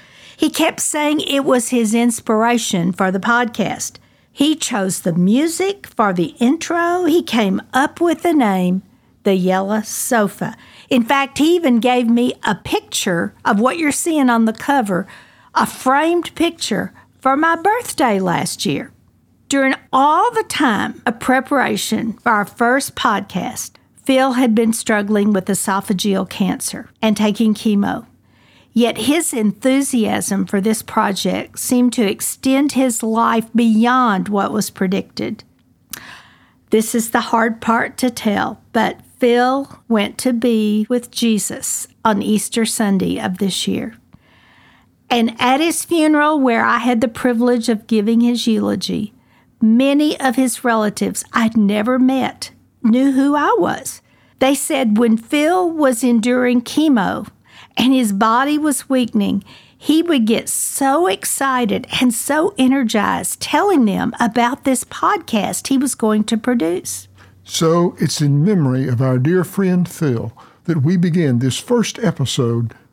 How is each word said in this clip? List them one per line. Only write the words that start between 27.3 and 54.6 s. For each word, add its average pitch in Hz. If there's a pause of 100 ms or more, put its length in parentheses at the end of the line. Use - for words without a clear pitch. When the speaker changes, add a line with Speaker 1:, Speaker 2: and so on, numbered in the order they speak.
Speaker 1:
chemo. 202 (680)
Yet 233
his 294
enthusiasm 214
for 196
this 220
project 196
seemed 247
to 208
extend 269
his 254
life 226
beyond 226
what 202
was 214
predicted. - (1300)
This 220
is 226
the 240
hard 226
part -
to 254
tell, 214 (100)
but - (180)
Phil 254 (200)
went 214
to 254
be 220
with 247
Jesus - (160)
on 208
Easter 214
Sunday 190
of 190
this 185
year. 208 (1120)
And 240
at 262
his 330
funeral, 311
where 233
I 226
had 240
the 262
privilege 240
of 220
giving 226
his 240
eulogy, 202 (480)
many 277
of 262
his 262
relatives 214 (100)
I'd 226
never 214
met 254 (300)
knew 254
who 277
I 320
was. - (380)
They 269
said 254